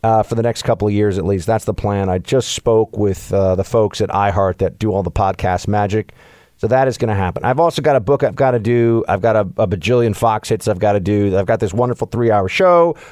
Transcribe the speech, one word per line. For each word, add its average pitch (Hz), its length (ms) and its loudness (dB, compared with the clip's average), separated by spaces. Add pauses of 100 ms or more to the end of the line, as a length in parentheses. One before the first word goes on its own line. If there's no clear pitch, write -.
uh, 110 220 2
for - 100 -10
the 117 100 0
next 117 200 -4
couple 107 240 0
of 104 60 0
years 101 260 0
at 82 60 -2
least. 95 200 -2
That's 113 200 -2
the 107 80 -2
plan. 98 360 -2
I 92 80 0
just 123 320 -2
spoke 110 480 0
with, 101 340 -2
uh, 98 240 2
the 95 80 0
folks 107 380 0
at 98 80 -2
iHeart 98 480 0
that - 220 -2
do 110 120 -2
all 95 120 0
the 87 80 -6
podcast 95 560 -2
magic. 104 460 -2 (440)
So 113 100 -2
that 131 200 2
is 120 100 -2
gonna 110 180 -2
happen. 92 280 -2
I've 127 160 0
also 165 220 0
got 139 160 2
a - 20 0
book 131 240 0
I've 131 120 -2
gotta 127 240 2
do. 117 500 2
I've 95 120 -2
got 110 140 2
a, 107 60 2 (160)
a 107 100 2
bajillion 110 480 0
Fox 110 340 0
hits 110 200 -2
I've 98 100 -2
gotta 104 220 2
do. 101 360 2
I've 95 100 0
got 101 120 2
this 95 140 -2
wonderful 120 340 -2
three-hour 110 400 0
show. 170 480 2 (160)